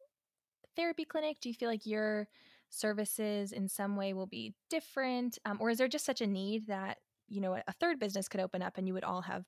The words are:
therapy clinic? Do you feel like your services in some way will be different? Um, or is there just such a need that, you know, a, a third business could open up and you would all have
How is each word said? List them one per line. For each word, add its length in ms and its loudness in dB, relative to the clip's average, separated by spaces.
therapy 280 0
clinic? 360 -2
Do 80 -6
you 60 -2
feel 160 0
like 160 -2
your 420 0
services 840 0
in 160 0
some 280 0
way 160 0
will 140 -2
be 280 -6
different? 760 0
Um, 160 0
or 100 4
is 80 2
there 100 6
just 160 -2
such 160 0
a 60 2
need 400 0
that, 320 -4
you 120 -4
know, 140 2
a, 120 -2
a 60 -4
third 260 2
business 300 0
could 120 0
open 220 0
up 140 -2
and 100 0
you 80 0
would 100 -2
all 180 0
have 260 -4